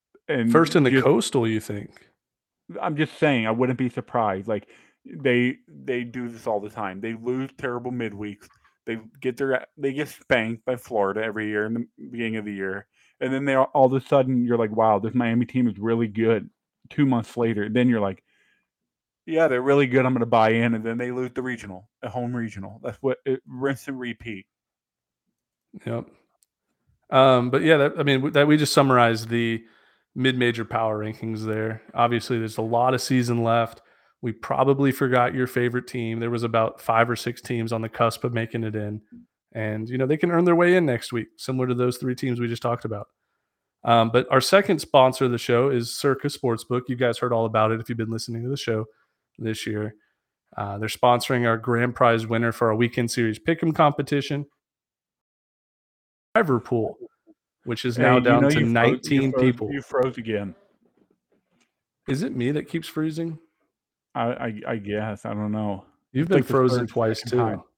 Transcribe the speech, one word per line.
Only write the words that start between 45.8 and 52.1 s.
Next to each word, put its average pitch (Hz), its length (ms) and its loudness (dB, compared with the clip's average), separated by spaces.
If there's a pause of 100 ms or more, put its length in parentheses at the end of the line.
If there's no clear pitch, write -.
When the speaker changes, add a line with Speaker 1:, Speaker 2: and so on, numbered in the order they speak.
Speaker 2:
Circa 139 360 -2
Sportsbook. 123 580 -4
You 131 80 -6
guys 120 240 0
heard 123 140 -2
all 113 140 0
about 110 260 2
it 113 80 -4
if - 80 -12
you've 113 100 -6
been 113 120 -4
listening 117 340 -8
to 123 40 -6
the 139 80 -4
show 110 280 -4 (540)
this 110 280 -6
year. 107 300 -6 (600)
Uh, 101 220 -8
they're 107 100 -6
sponsoring 123 600 2
our 113 80 2
grand 120 400 0
prize 113 320 2